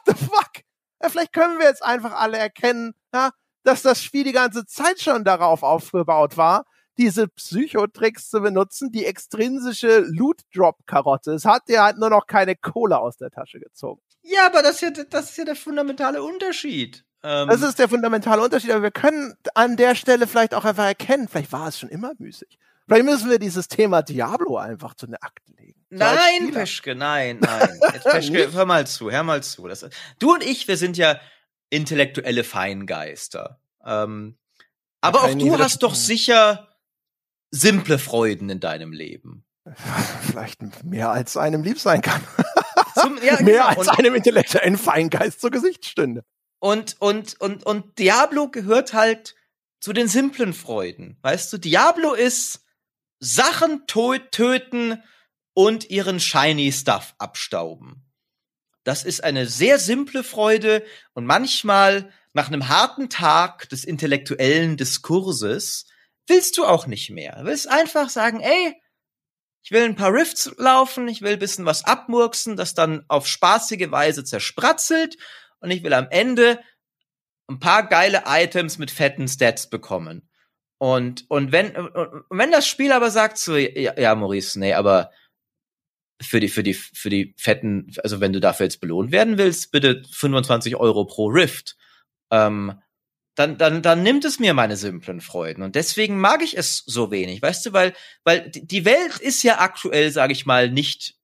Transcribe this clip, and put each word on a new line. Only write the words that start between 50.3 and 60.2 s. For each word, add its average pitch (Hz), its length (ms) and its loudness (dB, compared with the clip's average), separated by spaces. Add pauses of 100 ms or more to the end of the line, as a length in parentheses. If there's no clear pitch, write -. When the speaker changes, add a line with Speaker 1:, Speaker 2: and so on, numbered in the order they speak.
Speaker 2:
Freuden. 92 680 -8
Weißt 151 320 -4
du, 208 40 -10
Diablo 277 560 2
ist 247 520 -4 (540)
Sachen 285 680 0
to-, 247 300 0 (140)
töten 240 720 -2 (520)
und 220 360 2
ihren 190 300 -4
Shiny 147 520 2
Stuff 127 460 -2
abstauben. - 840 -10 (800)
Das 131 200 -4
ist - 200 -8
eine 135 240 -2
sehr 175 320 4
simple 254 440 -4